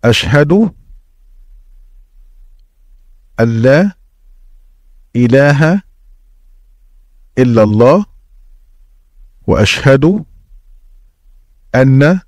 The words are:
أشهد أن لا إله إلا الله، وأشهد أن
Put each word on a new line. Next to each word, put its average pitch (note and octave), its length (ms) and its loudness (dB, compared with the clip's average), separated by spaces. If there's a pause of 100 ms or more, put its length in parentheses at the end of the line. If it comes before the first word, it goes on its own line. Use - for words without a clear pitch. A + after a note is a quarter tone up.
أشهد C#3+ 480 -2 (3000)
أن A2+ 220 -2
لا D#3 300 2 (1200)
إله C#3+ 680 0 (1600)
إلا A#2+ 240 0
الله، A#2 420 2 (1400)
وأشهد C#3 760 0 (1500)
أن C3+ 520 2